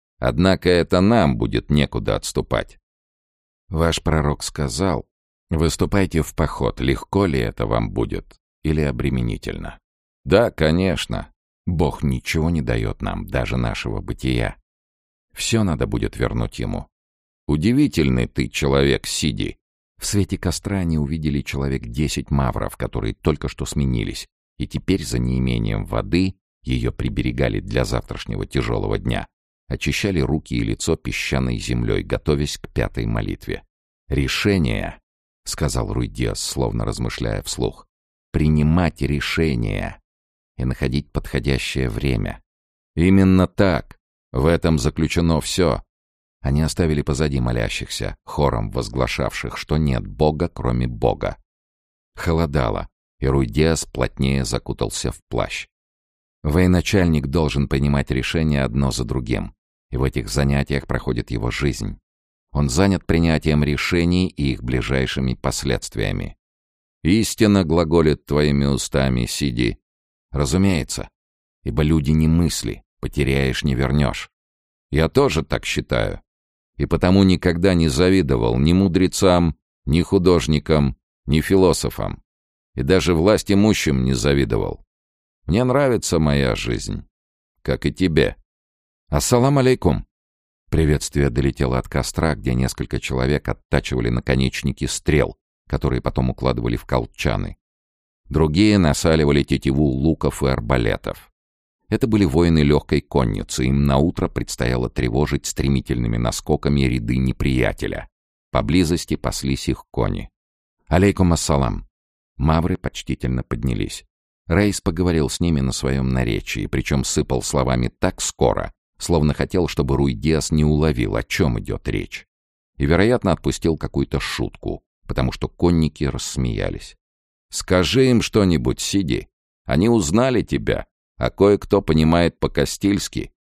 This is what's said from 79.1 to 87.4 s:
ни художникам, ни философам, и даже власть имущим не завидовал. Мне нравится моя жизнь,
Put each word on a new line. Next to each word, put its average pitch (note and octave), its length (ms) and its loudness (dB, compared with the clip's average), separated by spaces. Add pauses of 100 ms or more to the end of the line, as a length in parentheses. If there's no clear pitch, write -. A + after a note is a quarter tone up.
ни D#2 160 2
художникам, D#2 960 2 (300)
ни D2+ 140 2
философам, D2 800 0 (520)
и B1+ 80 -4
даже E2 320 4
власть F#2 360 4
имущим G2 540 2
не C2 80 2
завидовал. A1+ 720 0 (640)
Мне G#2+ 180 2
нравится B2 540 0
моя C#2+ 360 2
жизнь, G1+ 500 -6 (580)